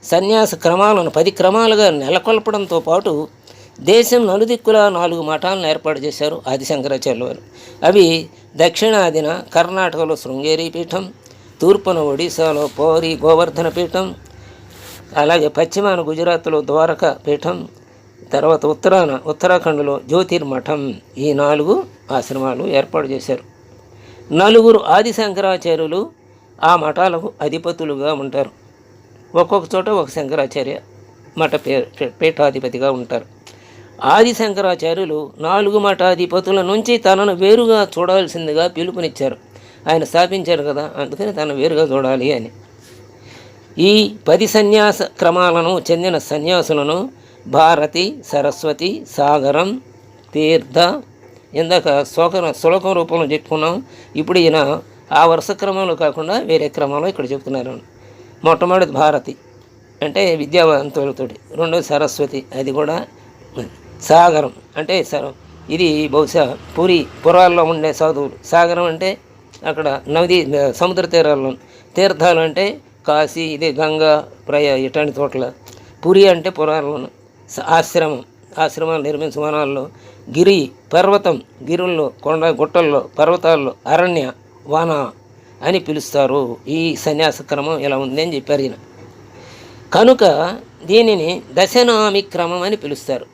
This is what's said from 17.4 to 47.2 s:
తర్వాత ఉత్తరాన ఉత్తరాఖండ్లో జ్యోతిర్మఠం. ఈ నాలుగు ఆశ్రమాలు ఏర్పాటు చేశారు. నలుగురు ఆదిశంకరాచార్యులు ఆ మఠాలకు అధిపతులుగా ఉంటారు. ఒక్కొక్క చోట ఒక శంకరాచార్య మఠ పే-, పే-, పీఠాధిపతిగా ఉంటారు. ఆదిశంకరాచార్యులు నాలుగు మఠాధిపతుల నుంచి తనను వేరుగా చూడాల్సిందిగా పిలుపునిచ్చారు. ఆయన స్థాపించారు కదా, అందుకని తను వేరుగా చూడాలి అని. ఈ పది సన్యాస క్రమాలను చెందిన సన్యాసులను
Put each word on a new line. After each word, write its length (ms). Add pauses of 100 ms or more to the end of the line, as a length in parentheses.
తర్వాత 320
ఉత్తరాన 600
ఉత్తరాఖండ్లో 840
జ్యోతిర్మఠం. 920 (160)
ఈ 160
నాలుగు 500 (280)
ఆశ్రమాలు 560
ఏర్పాటు 400
చేశారు. 360 (880)
నలుగురు 460
ఆదిశంకరాచార్యులు 1300 (540)
ఆ 120
మఠాలకు 680
అధిపతులుగా 720
ఉంటారు. 500 (720)
ఒక్కొక్క 400
చోట 140
ఒక 200
శంకరాచార్య 680 (580)
మఠ 180
పే-, 260
పే-, 280 (120)
పీఠాధిపతిగా 680
ఉంటారు. 340 (800)
ఆదిశంకరాచార్యులు 1400
నాలుగు 400
మఠాధిపతుల 840
నుంచి 360
తనను 360
వేరుగా 540 (120)
చూడాల్సిందిగా 680
పిలుపునిచ్చారు. 680 (500)
ఆయన 160
స్థాపించారు 600
కదా, 340
అందుకని 360
తను 220
వేరుగా 400
చూడాలి 380
అని. 180 (1300)
ఈ 380 (120)
పది 200
సన్యాస 540
క్రమాలను 800 (100)
చెందిన 260
సన్యాసులను 920 (380)